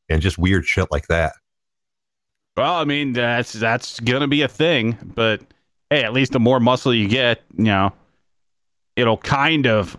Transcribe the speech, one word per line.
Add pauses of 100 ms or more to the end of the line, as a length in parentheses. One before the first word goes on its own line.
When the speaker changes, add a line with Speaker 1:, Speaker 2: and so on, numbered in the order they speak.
Speaker 1:
and
just
weird
shit
like
that. (1200)
Speaker 2:
Well,
I
mean,
that's,
that's
gonna
be
a
thing. (180)
But (480)
hey,
at
least
the
more
muscle
you
get, (160)
you
know, (1040)
it'll
kind
of